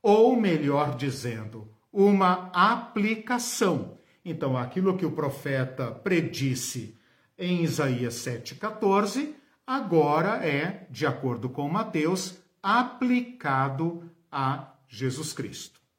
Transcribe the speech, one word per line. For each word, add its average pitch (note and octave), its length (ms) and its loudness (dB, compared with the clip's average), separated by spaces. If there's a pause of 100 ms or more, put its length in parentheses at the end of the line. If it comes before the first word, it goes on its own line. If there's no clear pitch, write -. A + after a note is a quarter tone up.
ou A3+ 360 8
melhor D3 600 2
dizendo, A2+ 720 -6 (240)
uma G3 600 4
aplicação. G#3+ 1500 0 (260)
Então, C#3+ 320 -2
aquilo F#3 400 0
que E3+ 100 -2
o D3 60 -2
profeta C3+ 800 -4
predisse C3 1040 -2 (420)
em F3+ 240 0
Isaías B2+ 520 -2
sete, - 400 -10
quatorze, G#3 800 0 (320)
agora F3 800 2
é, D#3 440 -2
de B2+ 160 -4
acordo B2 420 -4
com C#3+ 200 -6
Mateus, F3+ 680 -2 (240)
aplicado E3+ 1500 0 (200)
a C#3 420 -4 (160)
Jesus C3 440 -6
Cristo. - 480 -12 (180)